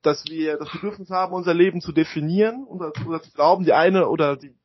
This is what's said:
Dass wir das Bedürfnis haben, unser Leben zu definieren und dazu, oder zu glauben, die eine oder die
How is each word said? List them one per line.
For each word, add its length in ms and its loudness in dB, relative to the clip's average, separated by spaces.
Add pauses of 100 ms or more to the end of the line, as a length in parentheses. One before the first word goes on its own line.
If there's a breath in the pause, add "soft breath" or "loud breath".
Dass 240 0
wir 320 -4
das 120 -10
Bedürfnis 400 -10
haben, 240 -2
unser 200 -2
Leben 260 2
zu 120 -12
definieren 720 0
und 160 -16
dazu, 280 -10
oder 140 -6
zu 100 -20
glauben, 320 4
die 80 4
eine 360 4
oder 280 0
die 180 -20 (100)